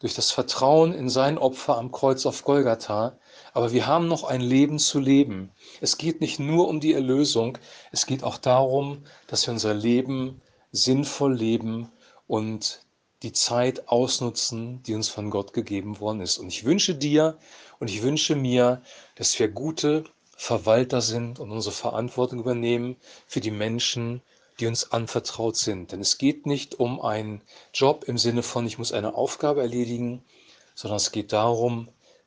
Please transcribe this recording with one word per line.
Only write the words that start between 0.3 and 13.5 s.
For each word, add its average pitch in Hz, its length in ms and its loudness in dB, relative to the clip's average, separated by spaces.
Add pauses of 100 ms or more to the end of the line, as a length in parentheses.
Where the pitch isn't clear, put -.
Vertrauen 156 640 4
in 135 140 -4
sein 135 300 2
Opfer 131 380 0
am 120 160 -6
Kreuz 135 340 2
auf - 180 -4
Golgatha. 120 760 0 (340)
Aber 120 200 0
wir 117 140 2
haben 165 220 2
noch 156 160 -2
ein 127 160 -2
Leben 139 380 4
zu - 200 0
leben. 131 540 2 (280)
Es - 180 -2
geht - 220 -4
nicht 139 200 -4
nur 160 280 4
um 156 120 -2
die 156 140 4
Erlösung, 131 640 2 (340)
es - 140 -2
geht 131 180 -4
auch 120 140 -6
darum, 135 680 2 (220)
dass - 200 -2
wir 120 60 -4
unser 110 220 0
Leben 127 680 0 (320)
sinnvoll 139 600 2
leben 113 560 -2 (360)
und 110 580 -4 (380)
die 113 100 -8
Zeit 123 560 0